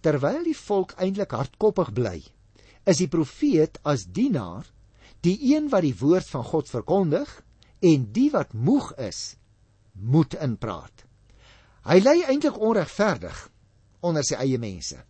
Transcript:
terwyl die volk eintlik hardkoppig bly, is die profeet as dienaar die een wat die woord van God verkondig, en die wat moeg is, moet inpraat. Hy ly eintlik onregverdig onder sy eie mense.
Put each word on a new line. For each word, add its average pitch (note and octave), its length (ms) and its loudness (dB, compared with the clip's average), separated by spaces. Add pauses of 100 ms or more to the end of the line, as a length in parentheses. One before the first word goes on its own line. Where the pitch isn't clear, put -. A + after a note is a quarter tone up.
terwyl D#3 440 0
die D#4+ 120 -2
volk G3 400 -2
eintlik G3 360 -4
hardkoppig C3+ 600 0
bly, G#2+ 220 -2 (680)
is F3 140 4
die E3+ 100 -2
profeet E3 720 0
as C3 300 -2
dienaar B2+ 540 -2 (580)
die F#3 120 2 (160)
een D4+ 180 0
wat F#3+ 120 2
die C3+ 140 0
woord E3+ 320 2
van B2 160 -8
God D#3 240 -4
verkondig, F3+ 600 0 (520)
en D3 320 4
die C4+ 200 4
wat E3 200 -2
moeg E3 380 0 (100)
is, - 360 -10 (560)
moet B2 480 0
inpraat. A2 600 -8 (840)
Hy E3+ 160 6
ly C4+ 140 6 (100)
eintlik C#4 320 0
onregverdig G3 800 -2 (680)
onder D#3+ 200 0
sy C#3+ 160 -4
eie C3 200 -2
mense. F2+ 360 -12 (120)